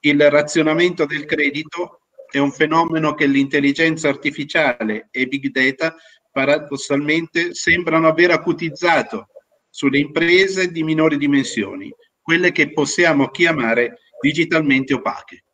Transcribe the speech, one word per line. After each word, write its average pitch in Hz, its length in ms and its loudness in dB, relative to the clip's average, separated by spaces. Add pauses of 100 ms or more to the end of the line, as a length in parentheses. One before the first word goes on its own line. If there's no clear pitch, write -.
Il 147 280 6
razionamento 156 760 2
del 147 200 -8
credito 151 720 -4 (280)
è - 100 -4
un 143 120 2
fenomeno 156 640 0
che 156 120 0
l'intelligenza 143 840 2
artificiale 139 1040 -2
e 127 140 -2
big 135 240 -8
data 135 440 -2 (380)
paradossalmente 147 1200 -2
sembrano 165 540 0
aver 170 240 4
acutizzato 156 960 -2 (420)
sulle 139 280 -2
imprese 180 760 2
di 165 100 -6
minori 156 360 2
dimensioni, 113 760 -2 (260)
quelle 175 300 0
che 147 220 -2
possiamo 147 560 2
chiamare 120 720 0 (200)
digitalmente 147 720 0
opache. - 600 -6